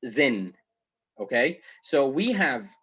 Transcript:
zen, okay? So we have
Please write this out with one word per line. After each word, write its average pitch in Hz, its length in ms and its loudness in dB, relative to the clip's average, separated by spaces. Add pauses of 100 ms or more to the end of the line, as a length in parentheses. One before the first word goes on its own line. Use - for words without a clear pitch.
zen, 113 480 0 (640)
okay? 123 400 0 (220)
So 139 260 2
we 180 240 0
have 139 360 -2 (140)